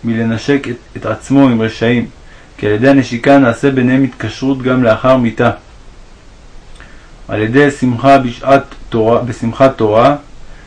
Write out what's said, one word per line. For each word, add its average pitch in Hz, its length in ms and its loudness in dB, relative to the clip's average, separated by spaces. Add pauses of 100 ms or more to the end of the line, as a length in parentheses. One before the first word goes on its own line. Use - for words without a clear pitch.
מלנשק 113 680 -2
את, 123 60 -8 (220)
את 110 80 -12
עצמו 135 420 0
עם 117 140 0
רשעים, 113 440 -2 (520)
כי 107 100 -4
על 104 60 0
ידי 113 160 2
הנשיקה 139 480 2
נעשה 135 340 2
ביניהם 131 320 2
התקשרות 131 580 -6
גם 127 220 0
לאחר 120 340 2
מיתה. 117 340 0 (1800)
על 104 140 -4
ידי 135 300 2
שמחה 127 460 2
בשעת 127 460 0 (260)
תורה, 113 300 0
בשמחת 117 580 -2
תורה, 113 380 2 (520)